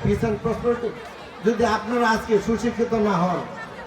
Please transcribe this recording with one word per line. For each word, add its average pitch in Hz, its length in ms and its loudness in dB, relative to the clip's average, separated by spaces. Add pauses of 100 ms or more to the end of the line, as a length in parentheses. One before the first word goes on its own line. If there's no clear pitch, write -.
peace 202 180 2
and 214 200 0
prosperity?" 233 460 0 (560)
যদি 226 200 4
আপনারা 226 440 2
আজকে 220 360 2
সুশিক্ষিত 226 480 0
না 208 180 2
হন, 175 280 2 (480)